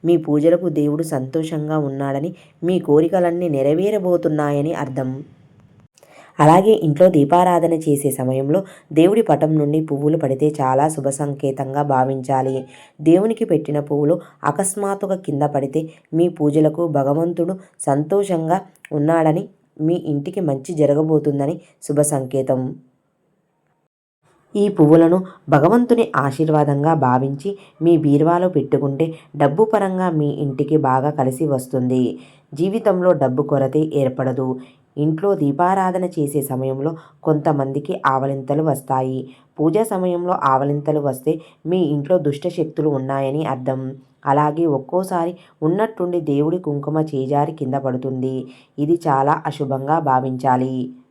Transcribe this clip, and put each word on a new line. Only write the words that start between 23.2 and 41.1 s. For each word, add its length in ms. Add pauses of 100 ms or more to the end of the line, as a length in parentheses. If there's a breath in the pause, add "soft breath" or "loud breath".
ఈ 120
పువ్వులను 560 (240 loud breath)
భగవంతుని 680
ఆశీర్వాదంగా 760
భావించి 640 (240 loud breath)
మీ 140
బీరువాలో 520
పెట్టుకుంటే 640 (220 loud breath)
డబ్బు 280
పరంగా 460
మీ 200
ఇంటికి 460
బాగా 340
కలిసి 360
వస్తుంది. 720 (360 loud breath)
జీవితంలో 580
డబ్బు 300
కొరతే 520
ఏర్పడదు. 640 (360 loud breath)
ఇంట్లో 380
దీపారాధన 680
చేసే 380
సమయంలో 540 (260 loud breath)
కొంతమందికి 840
ఆవలింతలు 560
వస్తాయి. 680 (300 loud breath)
పూజా 220
సమయంలో 500
ఆవలింతలు 680
వస్తే 400 (260 loud breath)